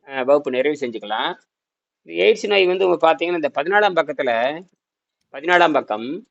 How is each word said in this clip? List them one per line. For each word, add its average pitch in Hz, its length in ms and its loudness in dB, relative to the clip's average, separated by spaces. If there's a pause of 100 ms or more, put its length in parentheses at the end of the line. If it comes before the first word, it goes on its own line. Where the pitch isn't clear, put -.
அ, 135 160 -6
வகுப்பு 143 260 2
நிறைவு 139 360 -2
செஞ்சுக்கலாம். 113 520 -6 (640)
இந்த 165 200 -4
எய்ட்ஸ் 214 240 4
நோய் 202 200 2
வந்து 185 220 0
உங்க 165 220 2
பாத்தீங்கன்னா, 170 240 -2
இந்த 147 200 -2
பதினாலாம் 190 420 0
பக்கத்துல, 143 640 -2 (720)
பதினாலாம் 165 400 2
பக்கம் 127 580 -4